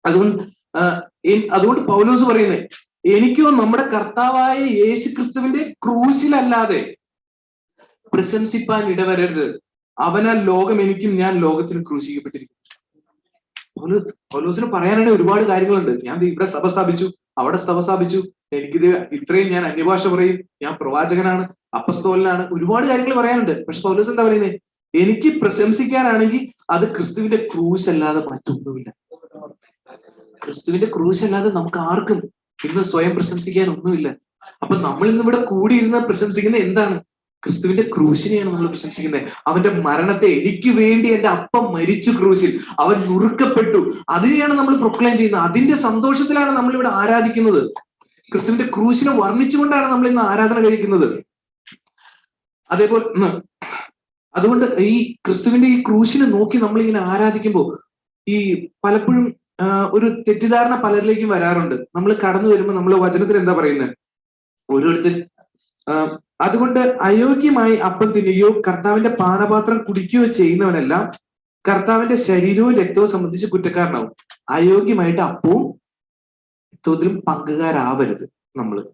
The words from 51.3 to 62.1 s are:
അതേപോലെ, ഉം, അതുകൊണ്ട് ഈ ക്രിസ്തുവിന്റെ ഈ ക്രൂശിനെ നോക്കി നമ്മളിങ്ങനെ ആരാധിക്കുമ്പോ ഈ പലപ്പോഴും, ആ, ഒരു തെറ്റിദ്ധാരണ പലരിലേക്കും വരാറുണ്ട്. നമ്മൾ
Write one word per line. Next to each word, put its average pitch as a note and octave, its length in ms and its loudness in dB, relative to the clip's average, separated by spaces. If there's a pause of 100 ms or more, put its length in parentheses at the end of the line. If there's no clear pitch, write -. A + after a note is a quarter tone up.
അതേപോലെ, G#3+ 340 2
ഉം, F3 380 -2 (920)
അതുകൊണ്ട് A#3 300 2 (140)
ഈ A3 340 0
ക്രിസ്തുവിന്റെ A#3+ 560 2
ഈ B3 120 4
ക്രൂശിനെ A3+ 440 2
നോക്കി G#3+ 320 2
നമ്മളിങ്ങനെ A3 420 0
ആരാധിക്കുമ്പോ G#3 800 0 (500)
ഈ G3+ 400 -2 (180)
പലപ്പോഴും, A3 500 2 (260)
ആ, G3 300 0
ഒരു A3 360 0
തെറ്റിദ്ധാരണ A#3 480 2
പലരിലേക്കും G#3+ 540 0
വരാറുണ്ട്. E3+ 460 0 (200)
നമ്മൾ G3 180 0